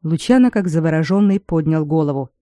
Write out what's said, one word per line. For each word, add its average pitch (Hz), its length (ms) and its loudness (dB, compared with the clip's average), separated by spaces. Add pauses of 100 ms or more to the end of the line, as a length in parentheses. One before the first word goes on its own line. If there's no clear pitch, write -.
Лучано, 240 480 2
как 190 180 -2
заворожённый, 165 720 0
поднял 160 440 -2
голову. 147 460 -2 (120)